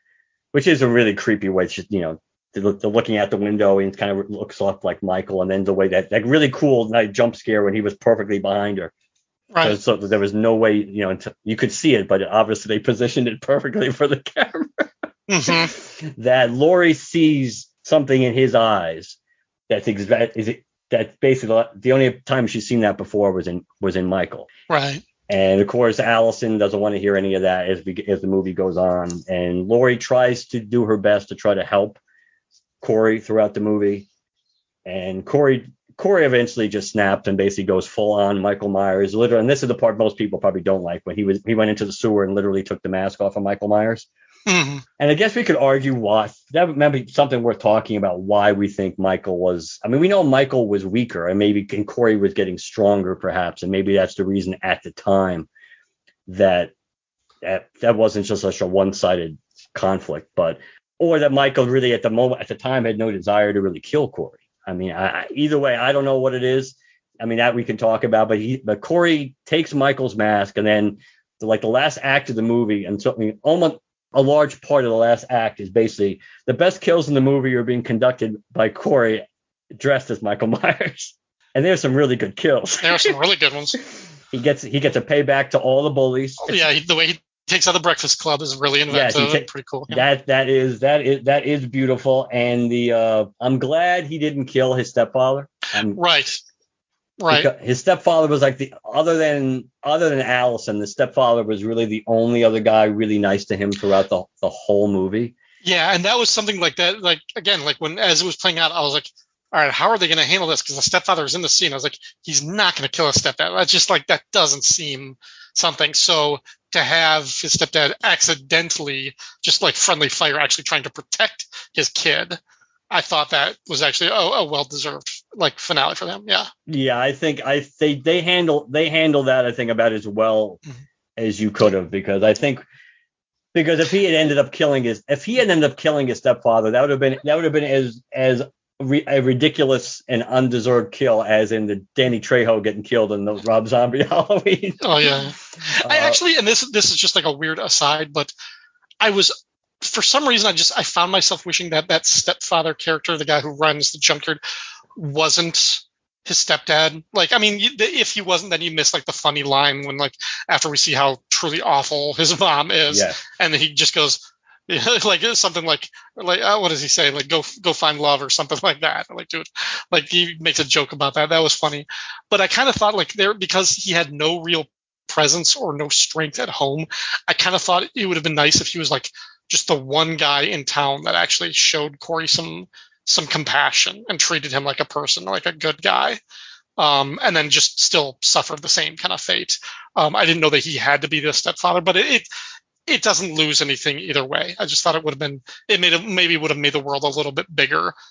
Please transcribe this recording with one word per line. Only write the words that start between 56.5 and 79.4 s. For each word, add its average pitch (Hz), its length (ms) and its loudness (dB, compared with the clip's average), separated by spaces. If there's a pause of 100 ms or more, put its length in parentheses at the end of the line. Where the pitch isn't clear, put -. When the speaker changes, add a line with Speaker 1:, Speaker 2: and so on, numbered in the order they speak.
Speaker 1:
that, 92 280 -6 (100)
that 117 160 2
wasn't 107 300 2
just 104 160 -4
such 95 180 -2
a 95 80 -2
one-sided 90 720 0 (360)
conflict, 87 640 -4
but, 82 240 -2 (400)
or 165 200 2
that 147 120 4
Michael 135 340 2
really 123 280 2
at 113 100 0
the 117 60 2
moment, 123 320 0
at - 80 -14
the 107 60 -8
time, 127 280 -2
had 110 140 -2
no 113 140 -2
desire 104 420 2
to 101 80 2
really 92 200 -2
kill 147 280 -2
Corey. - 300 -10 (260)
I 95 80 -8
mean, 90 180 -4
I, 90 300 -2
I, - 120 -10
either 147 260 0
way, 135 160 0
I 123 180 0
don't 139 120 0
know 135 140 2
what 131 140 0
it 127 100 -4
is. 135 320 -2 (440)
I 113 60 -8
mean, 117 140 -2
that 117 160 2
we 120 80 -2
can 110 140 -4
talk 113 260 0
about, 110 260 4
but 110 100 2
he, 123 180 -4
but 107 240 -4
Corey 160 540 0 (100)
takes 160 280 -2
Michael's 135 420 0
mask, 104 420 0
and 104 80 0
then 104 340 2 (400)
the, 110 80 -8
like, 110 140 0
the 113 60 -4
last 131 340 0
act 139 280 0
of 120 60 -4
the 113 60 -2
movie, 113 440 0
and 101 160 -6
certainly 110 400 -2
almost 165 360 2 (360)
a 135 80 4
large 147 400 2
part 139 240 0
of 117 60 0
the 113 40 0
last 117 340 2
act 113 300 -2
is 98 100 -10
basically 101 520 0 (240)
the 127 80 0
best 180 260 2
kills 170 280 2
in 147 80 0
the 135 60 4
movie 131 340 2
are 120 80 0
being 123 200 -2
conducted 113 580 0 (100)
by 110 180 2
Corey 113 580 0 (480)